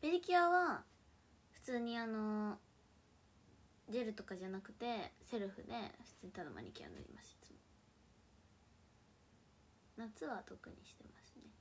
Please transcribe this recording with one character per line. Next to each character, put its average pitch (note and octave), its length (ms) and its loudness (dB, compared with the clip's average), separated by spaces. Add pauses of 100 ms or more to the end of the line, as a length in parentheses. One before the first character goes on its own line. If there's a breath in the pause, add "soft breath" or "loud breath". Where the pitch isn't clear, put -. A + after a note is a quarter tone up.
ペ D4+ 80 2
デ F4 80 8
ィ F4+ 40 6
キ F4+ 120 2
ュ F4 60 12
ア F4 100 10
は、 F4 340 6 (680)
普 - 100 -20
通 B3 200 0
に A#3 180 -2
あ A3+ 80 -2
の、 G#3+ 520 0 (1300)
ジ A3+ 100 0
ェ A#3+ 60 2
ル G#3+ 80 -2
と G#3 100 -8
か F#3+ 120 -6
じ F3+ 80 -6
ゃ F#3+ 60 -4
な F#3+ 100 -4
く G#3 140 -14
て、 A#3 480 -2
セ - 160 -4
ル G3+ 120 0
フ F#3+ 120 -12
で、 - 420 -6
普 - 180 -18
通 - 40 -12
に F#3 60 -10
た F#3 120 -8
だ D3 60 -8
マ G2 120 -8
ニ A#2 100 -10
キ - 120 -10
ュ D2 40 -10
ア - 20 -12
塗 - 80 -12
り C#2+ 160 -10
ま - 80 -16
す、 - 180 -20
い - 60 -20
つ - 60 -20
も。 - 80 -20 (2500)
夏 A3+ 280 -8
は A#3 220 -2
特 - 240 -14
に F#2 120 -16
し - 120 -20
て - 80 -20
ま - 180 -20
す - 140 -20
ね。 - 80 -18 (180)